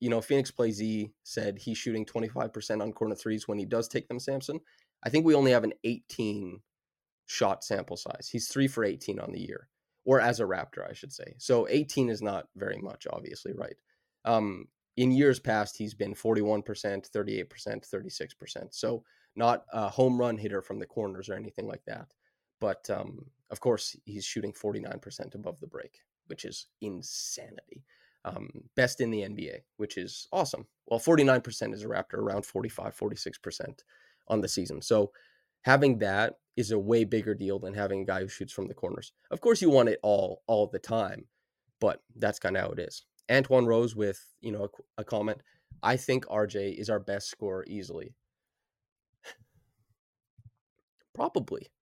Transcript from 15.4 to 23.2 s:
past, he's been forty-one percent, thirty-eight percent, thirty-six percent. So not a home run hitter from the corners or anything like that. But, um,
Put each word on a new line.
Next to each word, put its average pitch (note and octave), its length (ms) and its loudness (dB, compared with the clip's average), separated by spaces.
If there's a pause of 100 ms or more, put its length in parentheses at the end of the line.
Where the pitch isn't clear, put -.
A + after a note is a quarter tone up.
past, G#2+ 380 0
he's G#2+ 160 -6
been A2 200 -4
forty-one G#2+ 460 2
percent, G2+ 500 -6
thirty-eight G#2+ 380 -4
percent, - 380 -10
thirty-six - 480 -8
percent. - 400 -14
So A#2+ 300 -2 (320)
not A#2 360 4
a G#2+ 160 -2
home B2+ 300 4
run A#2+ 180 2
hitter G2+ 240 -4
from G2+ 180 -8
the G#2 80 -8
corners G2 440 -6
or F#2+ 40 -6
anything G#2+ 320 -10
like - 200 -10
that. - 260 -12 (480)
But, G2+ 300 -2
um, G2+ 340 -6 (260)